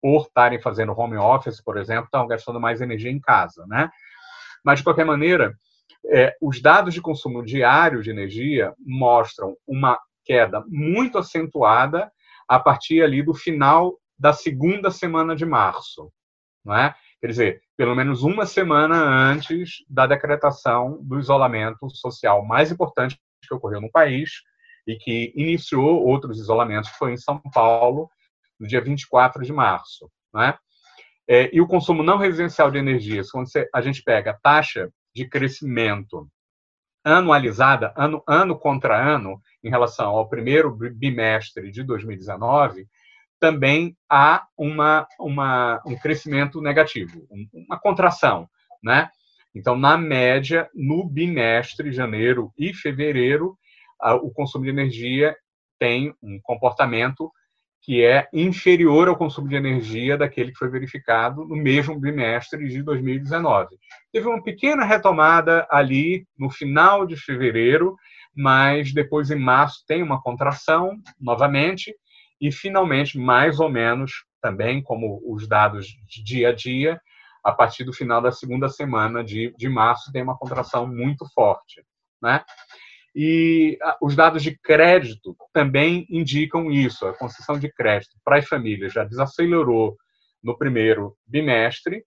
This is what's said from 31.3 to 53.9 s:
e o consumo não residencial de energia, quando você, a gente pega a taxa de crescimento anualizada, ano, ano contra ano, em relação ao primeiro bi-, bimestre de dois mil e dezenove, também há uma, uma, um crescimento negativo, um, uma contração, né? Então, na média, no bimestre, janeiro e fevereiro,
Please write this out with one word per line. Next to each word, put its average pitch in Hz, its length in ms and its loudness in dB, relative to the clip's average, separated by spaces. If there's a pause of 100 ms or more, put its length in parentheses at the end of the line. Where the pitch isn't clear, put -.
e 165 80 6
o 175 60 6
consumo 165 360 0
não 185 140 4
residencial 170 520 2
de 139 100 -4
energia, 110 420 -2 (100)
quando 127 160 -8
você, 139 260 -4
a 127 80 -2
gente 135 220 -6
pega 107 280 0
a 104 60 -8
taxa 143 520 0 (260)
de 127 120 -10
crescimento 117 1000 -4 (760)
anualizada, 135 920 4
ano, 147 320 -2
ano 165 300 2
contra 131 400 0
ano, 117 420 -2 (240)
em 113 60 -8
relação 120 420 -2
ao 110 160 0
primeiro 127 480 0
bi-, 117 140 -10
bimestre 110 840 -4
de 117 120 -12
dois 117 200 -6
mil 110 100 -12
e 95 40 -12
dezenove, 101 720 -2 (520)
também 156 580 2 (100)
há 160 380 4 (100)
uma, 151 520 0 (120)
uma, 127 640 -2
um 120 120 -10
crescimento 147 680 -4
negativo, 147 680 -2
um, 104 160 -16 (180)
uma 175 140 -10
contração, 151 680 0 (360)
né? 131 260 0 (460)
Então, 117 200 -2
na 143 220 4
média, 139 800 0
no 156 320 -4
bimestre, 139 840 -2
janeiro 123 640 -2
e 170 160 -6
fevereiro, 147 840 -2 (420)